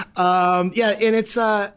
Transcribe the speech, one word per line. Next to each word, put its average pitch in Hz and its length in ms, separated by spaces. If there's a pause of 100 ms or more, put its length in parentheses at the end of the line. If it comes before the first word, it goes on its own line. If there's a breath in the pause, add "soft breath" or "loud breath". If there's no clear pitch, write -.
(180 loud breath)
Um, 180 580
yeah. 226 160
And 220 240
it's, 220 220
uh, 214 400